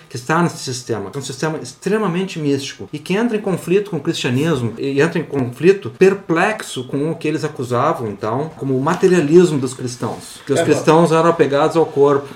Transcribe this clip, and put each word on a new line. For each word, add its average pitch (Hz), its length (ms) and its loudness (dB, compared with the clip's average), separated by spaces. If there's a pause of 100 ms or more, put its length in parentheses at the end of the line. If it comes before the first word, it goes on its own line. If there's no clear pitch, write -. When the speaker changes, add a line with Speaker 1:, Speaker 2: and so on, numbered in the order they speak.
Speaker 1:
que - 80 -12
está 156 260 0
nesse - 160 -2
sistema. 110 560 -8
É - 40 -14
um 135 40 -8
sistema 156 400 -6
extremamente 185 760 -4
místico 139 540 -4
e 151 60 -10
que 180 160 -4
entra 220 220 0
em 208 40 -6
conflito 196 500 -2
com 170 80 -4
o - 20 -4
cristianismo 139 760 0
e 139 240 -2
entra 170 180 2
em 151 60 -2
conflito 139 720 0
perplexo 190 920 0
com 147 220 -2
o 160 40 -6
que 160 140 -6
eles 156 160 -2
acusavam, 131 640 -2
então, 113 480 -4
como 135 200 -2
o 131 60 0
materialismo 170 760 4
dos 127 160 -4
cristãos, 117 720 -10
que 139 60 -2
os 151 80 2
Speaker 2:
É, 170 40 0
Speaker 1:
cristãos 160 480 4
eram 160 180 4
apegados 151 460 2
ao 156 100 4
corpo. 139 500 2